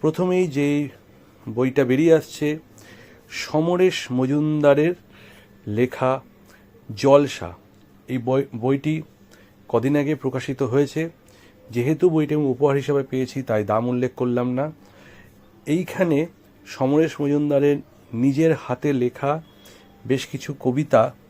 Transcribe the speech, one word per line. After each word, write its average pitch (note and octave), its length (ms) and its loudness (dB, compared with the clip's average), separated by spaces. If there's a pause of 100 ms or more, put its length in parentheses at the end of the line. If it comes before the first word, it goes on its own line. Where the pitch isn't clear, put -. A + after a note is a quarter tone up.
প্রথমেই F3+ 480 0
যে C#3+ 400 -2 (600)
বইটা C3 360 2
বেরিয়ে D#3+ 300 4
আসছে, D3+ 440 -2 (720)
সমরেশ F3 840 0
মজুমদারের D3 800 2 (720)
লেখা B2+ 540 0 (760)
জলসা। C3+ 580 4 (540)
এই B2+ 100 -6
বই, C3 260 0 (120)
বইটি C#3 460 -2 (680)
কদিন C3 280 0
আগে D3 180 0
প্রকাশিত C3+ 480 -6
হয়েছে। C#3 480 -2 (600)
যেহেতু C#3+ 400 0
বইটি D3+ 240 0
আমি D3+ 100 0
উপহার C#3 320 0
হিসেবে C#3 260 -2
পেয়েছি, C3 400 -6
তাই G#2+ 220 -2
দাম A2 240 -2
উল্লেখ B2 280 -2
করলাম B2 360 -2
না। C#3+ 200 -4 (920)
এইখানে E3 600 0 (400)
সমরেশ D3 540 0
মজুমদারের C#3+ 560 2 (380)
নিজের C#3 400 2
হাতে C#3+ 380 -4
লেখা C#3 500 -2 (640)
বেশ B2+ 200 -2
কিছু C#3 340 -10
কবিতা C3 540 2 (160)